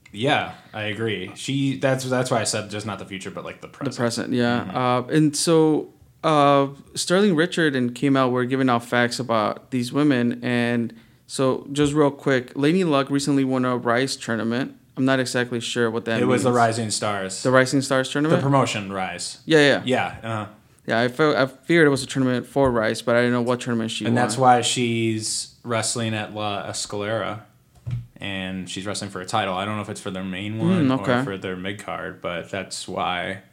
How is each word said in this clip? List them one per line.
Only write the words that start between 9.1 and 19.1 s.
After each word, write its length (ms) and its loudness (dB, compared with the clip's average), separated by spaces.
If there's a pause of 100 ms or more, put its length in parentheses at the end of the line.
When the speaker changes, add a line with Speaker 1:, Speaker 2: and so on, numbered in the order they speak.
Speaker 2:
about 520 0
these 220 -2
women. 500 2
And 500 0 (340)
so, 440 0
just 220 2
real 180 6
quick, 440 0
Lenny 280 2
Luck 280 2
recently 320 2
won 220 0
a 120 0
Rise 380 0
tournament. 600 -4 (220)
I'm 60 0
not 160 4
exactly 400 -2
sure 320 -2
what 140 -4
that 160 0
Speaker 1:
It 40 2
was 180 2
the 60 4
Speaker 2:
means. 80 4
Speaker 1:
Rising 340 2
Stars. 520 -4
Speaker 2:
The 80 2
Rising 300 4
Stars 280 0
tournament? 300 2
Speaker 1:
The 40 -2
promotion 500 0
Rise. 520 -6